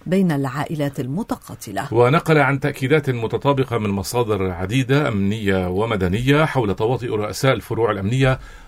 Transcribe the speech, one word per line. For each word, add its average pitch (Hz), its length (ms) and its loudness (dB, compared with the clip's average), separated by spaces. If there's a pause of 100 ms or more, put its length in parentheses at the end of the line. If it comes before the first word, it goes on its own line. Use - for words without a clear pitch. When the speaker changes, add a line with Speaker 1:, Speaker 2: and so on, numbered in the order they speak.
Speaker 1:
بين 180 260 2
العائلات 143 680 -4
المتقاتلة. 120 960 -6
Speaker 2:
ونقل 147 440 4
عن 139 220 4
تأكيدات 139 500 0
متطابقة 120 680 0
من 104 120 -2
مصادر 98 600 0
عديدة 123 580 0
أمنية 98 600 0
ومدنية 110 760 2
حول 113 300 0
تواطؤ 113 400 -2
رؤساء 107 380 0
الفروع 110 380 0
الأمنية 127 480 0 (300)